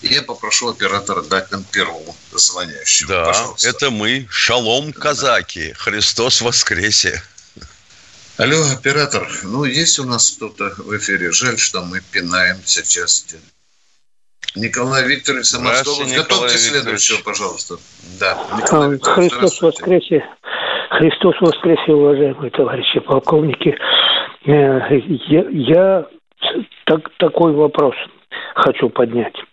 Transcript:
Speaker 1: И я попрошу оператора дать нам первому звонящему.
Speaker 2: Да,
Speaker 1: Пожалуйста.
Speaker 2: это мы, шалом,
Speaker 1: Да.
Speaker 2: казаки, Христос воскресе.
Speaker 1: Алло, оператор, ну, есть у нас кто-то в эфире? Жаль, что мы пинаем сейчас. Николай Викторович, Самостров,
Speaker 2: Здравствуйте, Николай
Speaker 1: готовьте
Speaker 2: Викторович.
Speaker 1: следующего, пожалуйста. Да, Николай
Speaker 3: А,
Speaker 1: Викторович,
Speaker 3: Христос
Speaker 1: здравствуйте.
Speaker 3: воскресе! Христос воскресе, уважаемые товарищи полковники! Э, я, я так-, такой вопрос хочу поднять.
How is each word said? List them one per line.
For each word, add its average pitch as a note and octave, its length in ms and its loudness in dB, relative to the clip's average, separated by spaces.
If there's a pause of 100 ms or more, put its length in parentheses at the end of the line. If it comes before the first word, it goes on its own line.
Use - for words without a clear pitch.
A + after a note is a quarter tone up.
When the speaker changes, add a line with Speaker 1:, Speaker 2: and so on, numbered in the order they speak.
Speaker 1:
И - 120 -6
я C#3+ 80 0
попрошу A#2 480 -4
оператора G2 520 -2
дать F#2 280 -2
нам G2 220 -8
первому E2+ 420 -4 (180)
звонящему. - 760 -2
Speaker 2:
Да, F2 160 0
Speaker 1:
Пожалуйста. A2+ 420 -2
Speaker 2:
это C3+ 220 -2
мы, A#2 400 -2
шалом, B2 640 0
Speaker 1:
Да. - 80 -16
Speaker 2:
казаки, A#2 760 -2
Христос A2 640 0
воскресе. G#2 800 0 (1160)
Speaker 1:
Алло, C#3 180 2 (160)
оператор, C3+ 560 -2 (160)
ну, A#2+ 200 -4
есть D3 340 0
у C#3 60 -6
нас A#2+ 280 0
кто-то G#2 460 -8
в G2+ 180 -8
эфире? F2+ 360 -2
Жаль, A#2 260 -2
что - 260 -4
мы F#2 160 -8 (120)
пинаем F2+ 520 -2
сейчас. - 640 -2 (1300)
Николай C3 500 -2
Викторович, C3 400 -2
Самостров, B2+ 480 0
Speaker 2:
Здравствуйте, C#3 160 -6
Николай B2 180 -2
Speaker 1:
готовьте A#2+ 280 0
Speaker 2:
Викторович. C3 260 0
Speaker 1:
следующего, G#2+ 420 -2
пожалуйста. F#2+ 520 -8 (440)
Да, F#2 140 0 (220)
Николай D3 320 2
Speaker 3:
А, - 40 2
Speaker 1:
Викторович, E3 400 2
Speaker 3:
Христос - 260 2
Speaker 1:
здравствуйте. - 240 2
Speaker 3:
воскресе! F3 420 2 (680)
Христос D#3+ 500 4
воскресе, E3 520 2
уважаемые C#3+ 580 4
товарищи A#2+ 500 0
полковники! D3 760 2 (680)
Э, C#3+ 60 0 (800)
я, D#3+ 220 6
я F3 560 4 (760)
так-, D#3+ 340 0
такой E3 340 4
вопрос D3 420 4 (640)
хочу C3 340 2
поднять. A#2 440 0 (180)